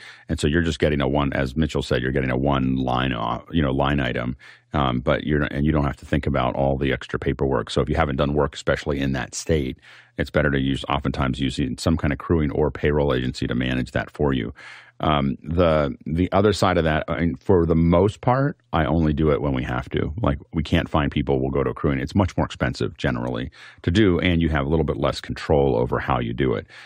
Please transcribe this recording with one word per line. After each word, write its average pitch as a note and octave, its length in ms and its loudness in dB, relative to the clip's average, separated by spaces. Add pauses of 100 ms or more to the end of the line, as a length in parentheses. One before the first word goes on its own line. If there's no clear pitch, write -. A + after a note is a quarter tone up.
(280)
and E2 120 -4
so D#2+ 60 0
you're D#2+ 160 2
just D#2+ 160 -2
getting D2 220 2
a C2 80 0
one, C#2 240 0
as C2+ 240 -2
Mitchell D2 260 0
said, B1+ 200 -2
you're C2 100 -2
getting C2 180 -2
a B1 60 -2
one C2 400 0
line, B1+ 360 0
uh, A#1 280 -4 (100)
you E2 120 2
know, C2+ 100 0
line C#2+ 280 2
item. B1 360 -4 (360)
Um, C2 280 0
but C2 240 0
you're, D2 180 0
and C#2+ 240 -2
you D#2 60 4
don't D2 120 2
have C2+ 120 -2
to - 100 -18
think - 220 0
about C2 260 0
all C2+ 240 0
the C2+ 140 0
extra - 260 -6
paperwork. C2+ 520 -2
So - 100 0
if C2 80 0
you C#2+ 80 0
haven't C#2+ 200 0
done C#2+ 180 0
work, C#2+ 200 0
especially C#2+ 460 -2
in C2+ 140 0
that B1 200 -6
state, C2+ 460 -2 (360)
it's - 140 -4
better D2+ 180 2
to C#2 120 0
use, C2+ 280 -2
oftentimes C2+ 520 -2
using C2 360 -2
some E2 200 0
kind D#2 160 -2
of C2+ 80 -4
crewing D#2 320 0
or D2 180 0
payroll D2 420 0
agency B1+ 360 -2
to A#1+ 80 -4
manage B1+ 340 -2
that - 220 -4
for C#2+ 200 0
you. A1+ 220 -4 (460)
Um, C#2+ 420 2
the, D#2 540 2 (100)
the E2 240 0
other G2+ 220 4
side F#2 260 2
of D#2+ 60 2
that, D#2 240 2
I C#2 100 -4
mean, E2 160 0
for F2 320 2
the E2+ 80 2
most F2 460 4
part, C3+ 380 0 (140)
I D#2+ 120 2
only D#2 280 2
do D2+ 200 4
it A#1+ 100 2
when C#2 120 0
we B1+ 100 -2
have B1 240 -4
to. D2+ 340 -2
Like, C#2+ 160 2 (140)
we E2 100 0
can't D#2 260 0
find C#2+ 220 0
people, C2+ 300 0
we'll C2+ 100 0
go C#2 140 0
to B1+ 60 0
a A#1+ 40 -6
crewing. C#2 240 0
It's C2+ 160 -6
much G2 220 2
more D#2 100 2
expensive B1 500 -4
generally B1 540 -4 (320)
to - 80 0
do, F2+ 300 4
and E2+ 200 2
you D#2+ 100 2
have C#2+ 160 0
a - 20 -2
little D#2 160 2
bit C#2+ 140 -2
less C#2 220 -2
control C#2 540 2
over B1 240 0
how B1 220 0
you A#1 120 -4
do B1 220 0
it. - 140 -6 (180)